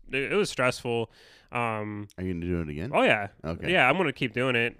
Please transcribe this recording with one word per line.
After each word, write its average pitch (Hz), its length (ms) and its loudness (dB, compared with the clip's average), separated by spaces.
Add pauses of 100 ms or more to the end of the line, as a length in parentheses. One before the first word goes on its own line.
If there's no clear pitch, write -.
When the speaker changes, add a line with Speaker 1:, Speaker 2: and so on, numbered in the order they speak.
(120)
Speaker 1:
it, 131 200 -2
it 180 40 0
was 208 140 0
stressful. 120 600 0 (400)
Um, 107 560 -2 (120)
Speaker 2:
Are 95 40 -6
you 92 120 -2
gonna 85 120 -4
do 87 140 0
it 80 80 -4
again? 80 260 -6
Speaker 1:
Oh 226 80 6
yeah. 110 260 2 (140)
Speaker 2:
Okay. 85 300 -4
Speaker 1:
Yeah, 151 160 6
I'm 147 80 4
gonna 165 160 0
keep 127 220 -4
doing 123 200 0
it. 117 260 0